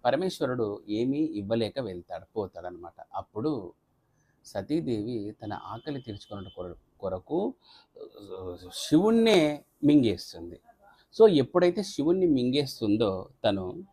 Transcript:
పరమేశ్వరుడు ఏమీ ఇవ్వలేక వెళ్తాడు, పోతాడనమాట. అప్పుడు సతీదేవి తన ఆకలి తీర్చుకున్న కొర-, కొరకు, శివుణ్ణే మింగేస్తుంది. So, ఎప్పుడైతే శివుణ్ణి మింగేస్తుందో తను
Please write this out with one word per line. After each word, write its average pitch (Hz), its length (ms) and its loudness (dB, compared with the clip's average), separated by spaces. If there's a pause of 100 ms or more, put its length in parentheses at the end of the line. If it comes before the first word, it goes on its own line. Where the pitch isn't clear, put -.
పరమేశ్వరుడు 127 840 -2
ఏమీ 123 280 0
ఇవ్వలేక 110 640 -2
వెళ్తాడు, 92 460 -10 (120)
పోతాడనమాట. 87 560 -10 (220)
అప్పుడు 107 580 -8 (720)
సతీదేవి 110 960 -6
తన 104 100 -8
ఆకలి 120 480 -10
తీర్చుకున్న 101 540 -12
కొర-, 90 220 -12 (220)
కొరకు, 143 540 -6 (1200)
శివుణ్ణే 190 920 4 (180)
మింగేస్తుంది. 101 760 2 (600)
So, 220 80 12
ఎప్పుడైతే 175 540 4
శివుణ్ణి 185 440 2
మింగేస్తుందో 120 1000 0 (160)
తను 104 480 -2